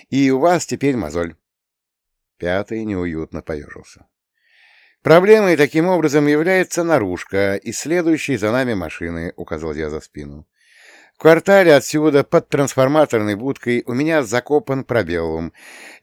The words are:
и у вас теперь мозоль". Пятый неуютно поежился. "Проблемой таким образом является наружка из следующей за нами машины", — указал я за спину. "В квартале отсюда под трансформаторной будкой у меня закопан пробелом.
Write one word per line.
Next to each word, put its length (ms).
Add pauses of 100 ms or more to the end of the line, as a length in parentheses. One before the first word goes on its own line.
и 200
у 80
вас 300
теперь 300
мозоль". 380 (1040)
Пятый 480
неуютно 560
поежился. 640 (960)
"Проблемой 560
таким 300
образом 400
является 560
наружка 720
из 240
следующей 580
за 140
нами 240
машины", — 600
указал 380
я 160
за 100
спину. 480 (680)
"В 20
квартале 540
отсюда 500
под 260
трансформаторной 840
будкой 540
у 60
меня 280
закопан 640
пробелом. 680 (520)